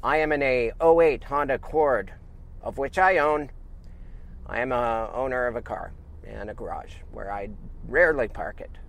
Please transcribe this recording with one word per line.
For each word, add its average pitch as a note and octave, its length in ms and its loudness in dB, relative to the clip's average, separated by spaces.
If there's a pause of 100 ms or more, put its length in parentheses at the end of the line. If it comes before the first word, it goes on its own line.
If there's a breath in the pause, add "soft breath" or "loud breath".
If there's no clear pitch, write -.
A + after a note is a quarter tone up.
I C#3 160 2
am D#3 140 2
in C#3+ 100 2
a B2 380 2
oh E3 220 8
eight D3 240 4
Honda C#3 300 0
Accord, C3 580 0 (480)
of - 160 -8
which C#3 200 -2
I F#3 200 6
own. D3+ 340 2 (960 loud breath)
I - 120 -4
am B2+ 120 0
a A#2 400 0
owner B2+ 360 -2
of A#2 80 -2
a A#2+ 80 -4
car - 280 -8 (320)
and G#2+ 280 -10
a - 20 -10
garage F2 400 -10 (180)
where G2+ 200 -10
I G2+ 180 -8 (380)
rarely C#3+ 400 4
park - 340 -8
it. - 80 -12 (200)